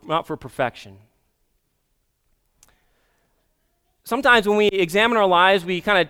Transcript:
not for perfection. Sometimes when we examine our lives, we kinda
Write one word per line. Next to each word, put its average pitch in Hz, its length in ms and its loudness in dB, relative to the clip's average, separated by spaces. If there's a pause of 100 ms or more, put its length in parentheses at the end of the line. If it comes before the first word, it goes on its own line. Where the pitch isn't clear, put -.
not 160 200 -4
for 156 120 -10
perfection. 117 580 -8 (3000)
Sometimes 240 440 0
when 208 80 0
we 208 120 2
examine 196 500 0
our 202 80 2
lives, 185 400 2
we 180 160 -6
kinda 185 280 0